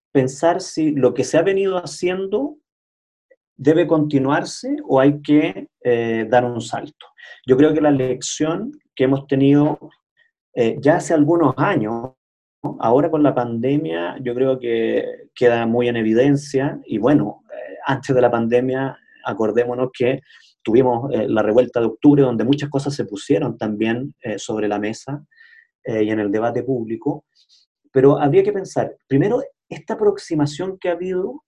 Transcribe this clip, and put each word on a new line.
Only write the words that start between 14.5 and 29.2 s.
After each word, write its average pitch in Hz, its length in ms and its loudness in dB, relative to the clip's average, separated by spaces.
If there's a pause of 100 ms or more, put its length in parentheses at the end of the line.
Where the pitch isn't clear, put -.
que 113 760 -4
queda 117 320 2
muy 120 220 0
en 117 80 -2
evidencia, 135 880 0
y 110 140 -4
bueno, 110 520 0
eh, - 260 -16 (100)
antes 135 280 -2
de 127 60 4
la 120 100 6
pandemia, 123 680 -2 (260)
acordémonos 120 720 -2
que 131 240 0 (420)
tuvimos, 123 520 2
eh, 110 120 0
la 107 160 0
revuelta 120 380 2
de 117 60 2
octubre, 143 360 4
donde 117 220 0
muchas 139 240 0
cosas 139 260 -4
se - 120 -4
pusieron 123 500 -2
también, 113 640 -4
eh, 107 180 -8
sobre 107 300 -4
la 104 100 -4
mesa, 110 460 -8 (600)
eh, 110 200 -2
y 107 60 -2
en 110 100 -2
el 101 100 -2
debate 117 320 -2
público, 120 640 -4 (640)
pero 139 300 4
habría 151 220 4
que 202 100 0
pensar, 180 420 -6 (120)
primero, 202 360 0 (280)